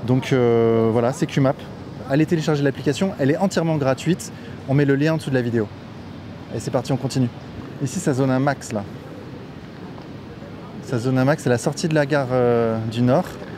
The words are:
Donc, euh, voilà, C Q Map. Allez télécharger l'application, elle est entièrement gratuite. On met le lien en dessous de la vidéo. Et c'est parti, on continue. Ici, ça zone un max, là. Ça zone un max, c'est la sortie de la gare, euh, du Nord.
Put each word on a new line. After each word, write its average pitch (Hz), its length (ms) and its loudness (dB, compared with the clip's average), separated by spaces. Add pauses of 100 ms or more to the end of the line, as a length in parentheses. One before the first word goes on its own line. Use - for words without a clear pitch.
Donc, 127 260 2
euh, 117 600 6
voilà, 117 220 4
C 160 120 0
Q - 140 0
Map. 135 140 6 (560)
Allez 151 160 4
télécharger 156 360 0
l'application, 143 560 0
elle 135 120 4
est 156 60 2
entièrement 170 400 0
gratuite. 139 560 0 (360)
On 135 60 2
met 143 100 6
le 139 120 4
lien 156 180 2
en - 20 0
dessous 151 140 -6
de 135 40 0
la 127 80 2
vidéo. 113 260 0 (880)
Et - 20 -4
c'est - 120 -6
parti, 123 200 -2
on 139 60 2
continue. 127 320 0 (560)
Ici, 156 160 -4
ça 160 140 0
zone 131 160 2
un 131 100 2
max, 139 320 -2
là. 107 100 -2 (2000)
Ça 127 160 -4
zone 131 200 0
un 127 60 4
max, 143 200 2
c'est 135 60 2
la 120 80 4
sortie 156 280 -2
de 156 80 0
la 151 100 4
gare, 139 280 0
euh, 120 460 4 (120)
du 117 120 0
Nord. 131 240 4 (320)